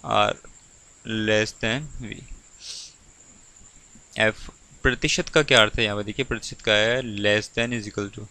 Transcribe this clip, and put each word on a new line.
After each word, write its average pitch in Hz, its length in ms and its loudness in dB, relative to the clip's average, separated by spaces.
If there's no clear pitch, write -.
R 104 160 4
less 107 380 2
than 127 260 -4
V। 104 180 -10
F - 260 -2
प्रतिशत 139 440 0
का 156 140 4
क्या 131 180 6
अर्थ 107 180 2
है 117 60 2
यहाँ 104 120 -2
पे 104 80 -4
देखिए, 107 200 -4
प्रतिशत - 360 -8
का 110 120 2
है 113 300 4
less 104 480 0
than 120 240 -2
is 107 140 -6
equal 101 260 -6
to 107 160 -12